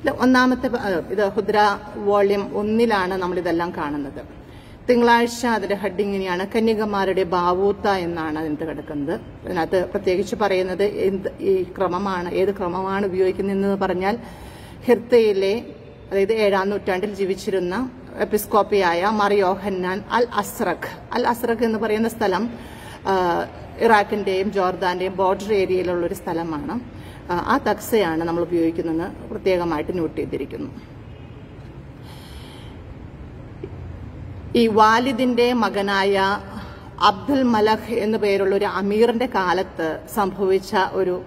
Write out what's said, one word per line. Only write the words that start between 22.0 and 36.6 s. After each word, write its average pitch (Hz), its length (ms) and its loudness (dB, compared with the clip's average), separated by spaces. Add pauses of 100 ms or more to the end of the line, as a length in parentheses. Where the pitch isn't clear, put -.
സ്ഥലം, 208 400 0 (560)
ആ, 175 400 2 (340)
ഇറാഖിന്റെയും 202 720 2
ജോർദാന്റെയും 185 680 0
ബോർഡർ 196 360 2
ഏരിയയിലുള്ള 180 520 2
ഒരു 170 80 -4
സ്ഥലമാണ്. 165 680 -4 (520)
ആ, 180 40 0
ആ 220 220 0
തക്സയാണ് 190 680 0
നമ്മൾ 170 180 0
ഉപയോഗിക്കുന്നതെന്ന് 165 880 -2
പ്രത്യേകമായിട്ട് 175 680 0
നോട്ട് 156 180 -2
ചെയ്തിരിക്കുന്നു. 139 640 -8 (3750)
ഈ 233 120 6
വാലിദിന്റെ 240 840 4
മകനായ 196 880 2 (600)